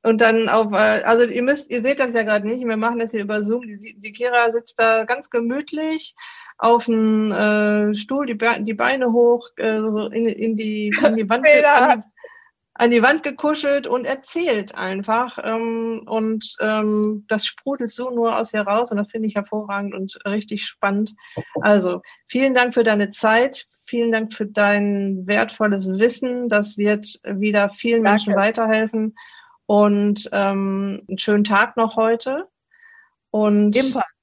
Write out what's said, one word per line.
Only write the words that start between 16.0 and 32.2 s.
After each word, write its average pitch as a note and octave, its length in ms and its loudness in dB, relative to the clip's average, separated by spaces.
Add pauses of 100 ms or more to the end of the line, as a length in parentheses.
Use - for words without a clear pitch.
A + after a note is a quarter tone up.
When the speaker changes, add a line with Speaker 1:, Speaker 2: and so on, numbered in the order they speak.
Speaker 1:
und, A3 540 -4
ähm, G#3+ 680 -2
das G#3+ 180 -2
sprudelt C4+ 460 -6
so B3+ 180 -8
nur A#3 300 0
aus A3 140 -6
ihr G#3+ 80 -2
raus G#3 300 0
und G#3 60 -2
das G3+ 140 -4
finde A3 160 -4
ich G#3 80 -6
hervorragend G3+ 580 -6
und G3 320 -10
richtig G#3 400 -4
spannend. G3+ 480 -2 (480)
Also, F#3+ 400 2 (260)
vielen C4 280 0
Dank B3 180 2
für A#3+ 100 2
deine G#3 280 2
Zeit, A#3 540 0 (180)
vielen A#3 300 -2
Dank A3 180 -4
für - 140 -6
dein G3+ 840 0
wertvolles G3+ 720 -2
Wissen, B3 480 0
das G#3 300 0
wird G#3 480 -2
wieder G3+ 440 0
vielen A#3 340 0
Speaker 2:
Danke. G3+ 80 4
Speaker 1:
Menschen G#3 240 2
weiterhelfen A3 840 0 (480)
und, G#3 680 2
ähm, G3 800 -2
einen F#3 100 -6
schönen G#3 240 2
Tag G#3 320 2
noch A3+ 220 0
heute A#3 500 -2 (840)